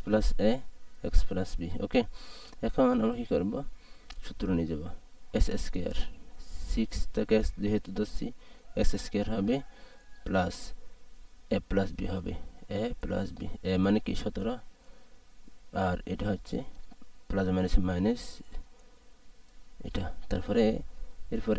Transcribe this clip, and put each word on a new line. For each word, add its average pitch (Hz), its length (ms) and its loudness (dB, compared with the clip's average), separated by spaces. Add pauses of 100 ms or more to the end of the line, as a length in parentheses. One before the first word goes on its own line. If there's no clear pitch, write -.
প্লাস 214 220 4 (220)
এ, - 20 8 (560)
এক্স - 220 12
প্লাস 185 200 0 (100)
বি। 170 100 -4 (160)
ওকে, 247 160 4 (640)
এখন 262 180 4 (200)
আমরা 233 160 2
কী 233 140 -6
করবো? 214 240 0 (680)
সূত্র - 200 -4 (120)
নিয়ে 82 140 0
যাবো, 80 160 -4 (500)
এস - 80 8 (180)
স্কয়ার, - 320 0 (760)
সিক্স - 280 2 (160)
থেকে 220 240 2
এক্স 214 120 4 (120)
যেহেতু 208 260 0 (100)
ধরছি, - 280 0 (560)
এস - 80 10 (140)
স্কয়ার 101 300 -2
হবে 110 220 2 (720)
প্লাস 90 280 2 (1000)
এ - 20 2 (100)
প্লাস 95 200 2 (100)
বি 95 160 -4
হবে, 92 180 -4 (480)
এ - 20 0 (200)
প্লাস 190 240 -2 (120)
বি, - 80 -6 (240)
এ - 20 2 (120)
মানে - 220 4
কি? - 60 -4 (100)
সতেরো, 214 320 -4 (1300)
আর 90 100 0 (160)
এটা 98 200 -2
হচ্ছে - 240 -6 (720)
প্লাস 95 260 0
মাইনাস 92 200 2 (140)
মাইনাস 95 340 2 (1700)
এটা। - 160 -4 (260)
তারপরে - 340 2 (680)
এরপর 220 240 0